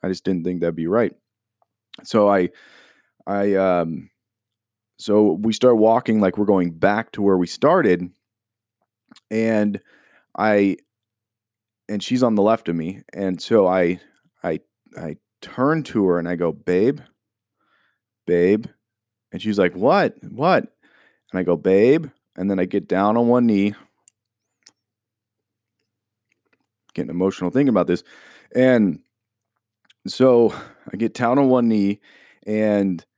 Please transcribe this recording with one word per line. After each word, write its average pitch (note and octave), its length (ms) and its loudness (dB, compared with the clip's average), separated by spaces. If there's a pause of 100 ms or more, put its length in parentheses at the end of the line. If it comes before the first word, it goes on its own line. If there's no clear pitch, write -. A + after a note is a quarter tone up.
I F#2 60 -4
just F#2 160 -8
didn't F2+ 180 -4
think F2+ 160 -6
that'd E2+ 160 -2
be E2 120 -6
right. G#2 260 0 (880)
So G#2+ 240 2
I, F#2+ 220 2 (760)
I, G2+ 280 -2
um, F2 560 -2 (920)
so G#2 340 2
we G#2 200 -4
start A#2+ 240 2
walking, A2 420 2
like, F#2+ 180 0
we're G#2 80 0
going F#2 260 2
back G2+ 420 -2
to G#2+ 80 -8
where G2 160 2
we F2+ 100 0
started. A2 640 0 (1200)
And A2 480 -2 (580)
I, G2+ 400 2 (1120)
and G#2 120 -6
she's B2+ 220 -2
on A2+ 120 2
the G#2 60 2
left A2 280 0
of E2+ 60 -4
me. E2+ 260 -8 (100)
And F#2+ 300 -6
so G#2 260 2
I, F2+ 320 0 (440)
I, E2 180 -6 (360)
I E2 200 -12 (240)
turn D3 420 -4
to G#2+ 220 -2
her F2 140 0
and E2+ 80 -6
I F2 80 -6
go, E2 160 -2
"Babe, G2+ 480 -2 (1300)
babe." F2+ 400 2 (680)
And F#2 100 -12
she's G#2 180 -2
like, F2+ 160 0
"What? C#3 480 0
What?" D3 500 -2 (580)
And F#2 80 -4
I F2+ 40 -2
go, F2 140 0
"Babe." A#2+ 500 2 (280)
And F#2+ 140 -6
then F#2+ 100 -2
I F#2 60 0
get G2 220 -6
down G2+ 300 0
on A#2+ 100 2
one B2 180 2
knee. G2+ 300 0 (3250)
Getting D#2 180 -8
emotional F2+ 400 -4
thinking C#3 180 2
about F#2 180 2
this. F2 160 -2 (520)
And A#2+ 440 2 (1080)
so A#2+ 460 4 (380)
I F#2+ 60 -12
get A2 160 -4
down B2 240 0
on C#3 120 2
one B2 180 2
knee G#2 320 0 (460)
and G#2 580 -2 (140)